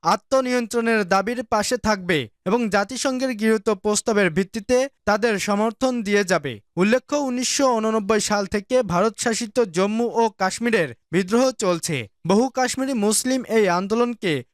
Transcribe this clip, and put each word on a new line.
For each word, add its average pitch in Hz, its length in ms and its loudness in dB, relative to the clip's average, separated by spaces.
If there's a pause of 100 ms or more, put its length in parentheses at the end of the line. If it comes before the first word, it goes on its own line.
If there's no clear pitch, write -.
আত্মনিয়ন্ত্রণের 233 1040 0
দাবির 196 360 0
পাশে 220 340 0
থাকবে 185 420 0 (260)
এবং 202 140 2 (100)
জাতিসংঘের 254 640 -2
গৃহীত 220 360 0
প্রস্তাবের 208 600 0
ভিত্তিতে 196 480 -2 (280)
তাদের 214 340 2
সমর্থন 214 540 0 (100)
দিয়ে 202 200 2
যাবে। 160 300 -2 (220)
উল্লেখ্য, 220 400 2
উনিশশো 262 500 -2 (100)
ঊননব্বই 220 460 0
সাল 208 240 -2
থেকে 202 380 -4
ভারত 196 360 0
শাসিত 226 380 -4 (120)
জম্মু 202 440 0
ও 233 100 2 (140)
কাশ্মীরের 196 520 -2 (220)
বিদ্রোহ 196 400 2
চলছে। 175 460 -2 (300)
বহু 202 220 4
কাশ্মীরি 262 440 -2
মুসলিম 233 560 0
এই 220 200 4
আন্দোলনকে 202 640 -2 (200)